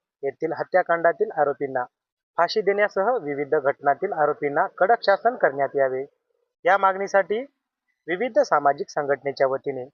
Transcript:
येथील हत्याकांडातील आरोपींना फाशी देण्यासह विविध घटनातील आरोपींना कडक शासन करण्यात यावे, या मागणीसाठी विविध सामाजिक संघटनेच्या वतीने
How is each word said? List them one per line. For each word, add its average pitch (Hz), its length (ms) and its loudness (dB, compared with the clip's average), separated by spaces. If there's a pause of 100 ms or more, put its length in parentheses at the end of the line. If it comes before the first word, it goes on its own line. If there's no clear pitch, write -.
(240)
येथील 147 300 -6
हत्याकांडातील 170 800 0
आरोपींना 139 520 -2 (540)
फाशी 170 240 0
देण्यासह 202 500 0 (120)
विविध 147 320 -2
घटनातील 143 580 0
आरोपींना 147 520 0 (120)
कडक 226 280 2
शासन 214 300 2
करण्यात 139 400 -2
यावे, 131 300 0 (600)
या 185 120 4
मागणीसाठी 196 640 0 (680)
विविध 220 320 -2
सामाजिक 147 500 0
संघटनेच्या 139 580 -2
वतीने 131 460 -4